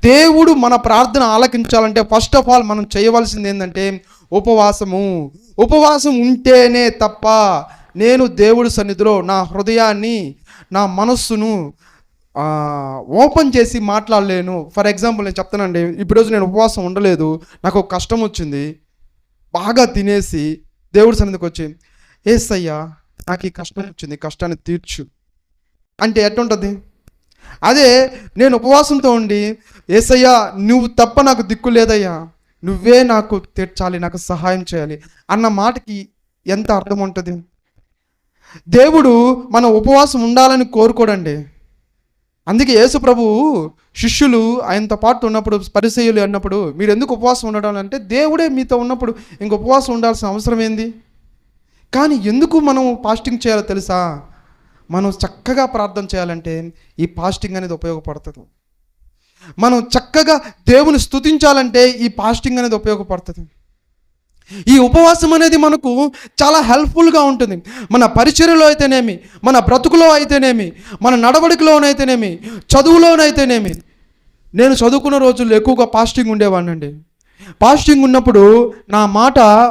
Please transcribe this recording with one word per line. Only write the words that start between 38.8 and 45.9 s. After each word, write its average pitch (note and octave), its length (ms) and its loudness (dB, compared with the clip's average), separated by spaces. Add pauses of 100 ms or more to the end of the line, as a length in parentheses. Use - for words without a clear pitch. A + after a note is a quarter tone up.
మన A#3 160 2
ఉపవాసం B3 560 2
ఉండాలని B3+ 420 2
కోరుకోడండి. G#3+ 800 -2 (1040)
అందుకే A#3+ 240 0
యేసు B3 260 2
ప్రభువు A#3 720 -2 (260)
శిష్యులు A#3 640 0
ఆయనతో G#3 340 -6
పాటు A#3 300 -2
ఉన్నప్పుడు, G#3+ 340 -4 (160)
పరిసయ్యులు A3 440 0